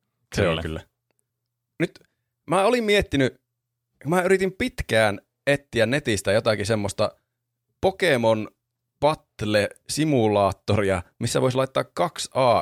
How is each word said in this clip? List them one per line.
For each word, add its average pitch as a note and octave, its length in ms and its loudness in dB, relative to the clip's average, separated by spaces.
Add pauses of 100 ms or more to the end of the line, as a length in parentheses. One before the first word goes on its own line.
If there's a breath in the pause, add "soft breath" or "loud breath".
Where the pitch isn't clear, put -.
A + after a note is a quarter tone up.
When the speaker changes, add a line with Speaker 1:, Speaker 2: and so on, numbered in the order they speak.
(360)
Speaker 1:
Se G#2+ 60 0
on F#2+ 60 2
Speaker 2:
Kyllä. E2 140 -2
Speaker 1:
kyllä. D#2+ 200 -8 (1000)
Nyt - 200 -6 (500)
mä F#3 160 0
olin A#3+ 180 2
miettinyt, F#3+ 580 0 (640)
mä F3 160 0
yritin F#3 320 0
pitkään A2 680 0 (280)
etsiä B2+ 380 0
netistä A#2 460 -2
jotakin G#2+ 340 0
semmoista G#2 460 -2 (720)
Pokemon – A#2+ 680 0 (580)
battle-simulaattoria, G#2 2000 0 (180)
missä A#2 220 -2
voisi B2+ 160 0
laittaa C3 260 -2
kaksi - 500 -6
A A#2+ 280 2